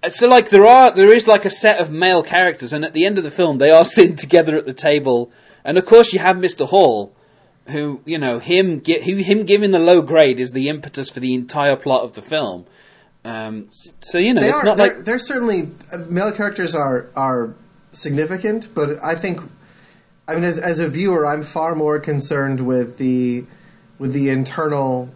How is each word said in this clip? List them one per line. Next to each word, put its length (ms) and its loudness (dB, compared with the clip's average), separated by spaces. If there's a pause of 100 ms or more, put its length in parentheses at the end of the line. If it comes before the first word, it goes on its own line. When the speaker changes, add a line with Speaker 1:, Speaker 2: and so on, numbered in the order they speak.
Speaker 1:
Uh, 80 -6
so, 180 2
like, 220 4
there 160 8
are, 240 10
there 240 8
is, 140 2
like, 160 4
a 60 -2
set 300 0
of 120 -4
male 320 0
characters, 480 -2
and 120 -6
at 80 -10
the 140 0
end 120 -2
of 60 -4
the 60 -8
film, 280 -2
they 120 4
are 140 8
<laughs> 120 -2
sitting 200 4
together 400 2
at 100 -4
the 80 -10
table. 560 -2 (340)
And, 140 0
of 80 -2
course, 260 6
you 60 -2
have 200 0
Mister 260 -4
Hall, 500 2 (540)
who, 360 -8
you 140 -6
know, 220 -4
him 420 0
gi-, 220 -2
who, 140 -4
him 260 0
giving 260 2
the 80 2
low 240 4
grade 380 2
is 100 -6
the 180 -6
impetus 400 -10
for 120 -14
the 140 -4
entire 420 -2
plot 260 -2
of 120 -12
the 80 -16
film. 440 -8 (580)
Um, 440 -12
s-, 320 -20
so, 180 -6
you 160 0
know, 60 2
Speaker 2:
They 80 2
Speaker 1:
it's 100 0
Speaker 2:
are, 60 -2
Speaker 1:
not 140 2
Speaker 2:
they're, 180 2
Speaker 1:
like 80 -18
Speaker 2:
they're 160 -4
certainly, 480 -4 (240)
uh, 60 -14 (100)
male 240 -4
characters 420 -6
are, 400 -4
are 400 -4 (380)
significant, 840 -6
but 260 -4
I 140 -4
think, 260 -8 (840)
I 80 -8
mean, 80 -4
as, 160 -4
as 220 -6
a 80 -4
viewer, 360 -2
I'm 200 -4
far 320 -6
more 240 -2
concerned 680 -4
with 320 -4
the, 460 -2 (560)
with 120 -6
the 180 -2
internal 840 -4